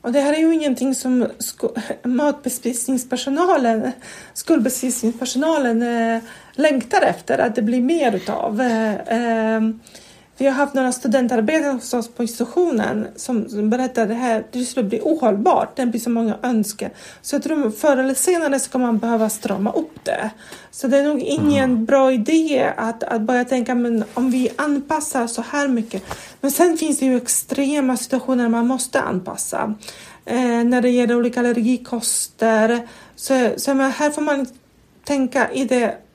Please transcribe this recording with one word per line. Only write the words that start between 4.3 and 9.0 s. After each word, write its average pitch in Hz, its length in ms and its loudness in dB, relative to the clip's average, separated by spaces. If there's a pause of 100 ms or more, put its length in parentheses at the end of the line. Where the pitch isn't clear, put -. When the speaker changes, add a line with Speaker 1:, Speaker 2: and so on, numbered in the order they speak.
Speaker 1:
skolbespisningspersonalen, 254 1500 0
eh, 233 400 0 (320)
längtar 302 480 2
efter, - 380 0
att 226 160 0
det 247 60 0
blir 233 200 2
mer 269 340 2
utav. 208 460 -4
Eh, 220 340 0 (120)